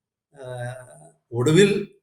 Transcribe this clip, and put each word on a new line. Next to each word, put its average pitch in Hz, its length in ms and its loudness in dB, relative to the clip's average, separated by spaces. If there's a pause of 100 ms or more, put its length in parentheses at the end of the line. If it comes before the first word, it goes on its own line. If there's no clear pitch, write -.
(340)
ആ, 127 400 -14 (580)
ഒടുവിൽ, 156 560 2 (140)